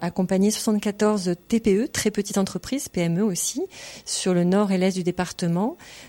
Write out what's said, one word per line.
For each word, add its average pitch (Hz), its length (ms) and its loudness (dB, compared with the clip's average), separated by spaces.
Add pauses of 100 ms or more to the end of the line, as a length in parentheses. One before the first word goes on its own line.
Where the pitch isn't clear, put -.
accompagné 185 480 2
soixante-quatorze 208 840 0 (140)
T 226 100 2
P 202 160 4
E, 247 120 2
très - 220 -2
petites 202 300 -2
entreprises, 190 500 -4
P 180 120 -2
M 170 180 0
E 214 40 2
aussi, 226 380 -2 (440)
sur - 280 -2
le 175 100 4
nord 196 280 4
et 185 80 2
l'est 185 160 2
du 185 80 -2
département. 180 760 -2 (320)